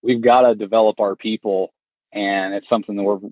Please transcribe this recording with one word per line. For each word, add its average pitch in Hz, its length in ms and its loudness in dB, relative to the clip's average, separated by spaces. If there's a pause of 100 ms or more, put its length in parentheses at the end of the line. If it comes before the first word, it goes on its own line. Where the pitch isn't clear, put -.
we've 117 200 0
gotta 120 340 4
develop 107 440 0
our 101 160 -2
people, 101 580 -4 (380)
and 98 420 -4
it's 101 160 -10
something 107 260 -2
that 101 80 -4
we're 101 160 -2 (120)